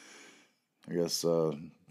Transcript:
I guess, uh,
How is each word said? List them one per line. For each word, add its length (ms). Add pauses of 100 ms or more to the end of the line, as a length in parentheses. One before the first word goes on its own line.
(880)
I 60
guess, 300
uh, 260 (400)